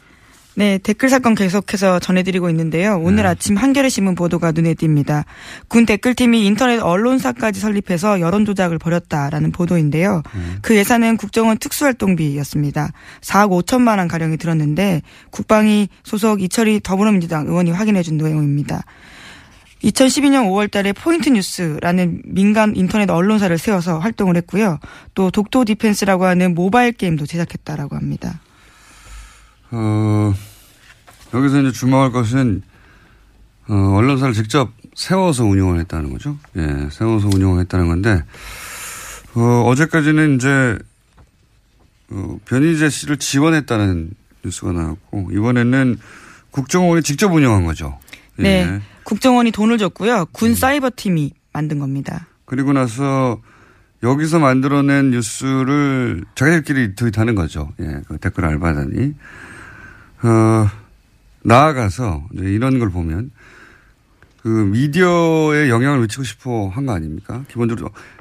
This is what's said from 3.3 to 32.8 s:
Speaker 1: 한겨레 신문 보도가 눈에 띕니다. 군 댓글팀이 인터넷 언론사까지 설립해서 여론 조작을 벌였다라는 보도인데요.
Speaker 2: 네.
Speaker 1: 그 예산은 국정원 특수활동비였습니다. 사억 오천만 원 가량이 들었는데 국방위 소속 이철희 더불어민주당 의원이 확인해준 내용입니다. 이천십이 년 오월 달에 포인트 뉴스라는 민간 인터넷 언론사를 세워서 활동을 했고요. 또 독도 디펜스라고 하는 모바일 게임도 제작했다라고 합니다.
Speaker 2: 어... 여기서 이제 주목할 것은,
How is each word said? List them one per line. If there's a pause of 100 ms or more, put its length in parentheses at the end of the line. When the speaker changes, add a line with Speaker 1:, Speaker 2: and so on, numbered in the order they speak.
Speaker 1:
한겨레
신문
보도가
눈에
띕니다. (440)
군
댓글팀이
인터넷
언론사까지
설립해서
여론
조작을
벌였다라는
보도인데요. (100)
Speaker 2:
네. (220)
Speaker 1:
그
예산은
국정원
특수활동비였습니다. (300)
사억
오천만
원
가량이
들었는데 (260)
국방위 (140)
소속
이철희
더불어민주당
의원이
확인해준
내용입니다. (1000)
이천십이
년
오월
달에
포인트
뉴스라는
민간
인터넷
언론사를
세워서
활동을
했고요. (340)
또
독도
디펜스라고
하는
모바일
게임도
제작했다라고
합니다. (1300)
Speaker 2:
어... (1000)
여기서
이제
주목할
것은, (1080)